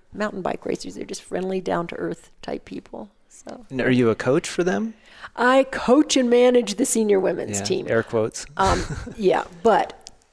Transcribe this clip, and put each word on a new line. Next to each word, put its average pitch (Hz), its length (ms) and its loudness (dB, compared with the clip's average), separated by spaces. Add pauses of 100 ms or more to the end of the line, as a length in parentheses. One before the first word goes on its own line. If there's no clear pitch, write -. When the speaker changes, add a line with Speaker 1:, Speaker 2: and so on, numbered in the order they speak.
(120)
Speaker 1:
mountain 202 300 -6
bike - 240 -6
racers. - 280 -6
They're 202 100 -10
just 202 180 -12
friendly, 185 380 -6
down-to-earth 170 680 -6 (120)
type - 220 -8
people. - 460 -14 (180)
So. - 420 -18
Speaker 2:
And 131 100 -6
are 120 100 0
you 123 200 4
a 107 40 4
coach 131 340 0
for - 160 -2
them? 196 300 -2 (420)
Speaker 1:
I 262 280 4
coach 269 520 2
and 254 120 2
manage 240 460 4
the - 120 0
senior 208 340 2
women's 185 400 -2
Speaker 2:
Yeah, 98 40 -6
Speaker 1:
team. - 240 -4
Speaker 2:
air 113 140 2
quotes. 113 420 -2 (120)
Speaker 1:
Um, 185 260 2 (180)
Speaker 2:
<laughs> - 160 -14
Speaker 1:
yeah, 175 280 2 (180)
but - 480 0 (220)